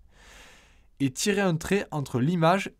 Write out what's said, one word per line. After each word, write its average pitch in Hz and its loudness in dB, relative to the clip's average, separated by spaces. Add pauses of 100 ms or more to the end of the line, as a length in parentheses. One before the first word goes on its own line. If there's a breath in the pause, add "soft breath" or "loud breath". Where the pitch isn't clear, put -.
(1000 loud breath)
et 139 0
tirer 202 -2
un 185 2
trait 196 -2
entre 139 -4
l'image 170 2